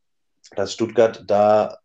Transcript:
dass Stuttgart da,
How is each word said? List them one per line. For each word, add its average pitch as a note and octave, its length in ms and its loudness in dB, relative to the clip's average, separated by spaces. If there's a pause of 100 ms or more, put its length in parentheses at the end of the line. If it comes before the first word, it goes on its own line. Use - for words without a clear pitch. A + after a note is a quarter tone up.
(560)
dass G2 180 -6
Stuttgart A2+ 540 -2
da, G#2+ 580 2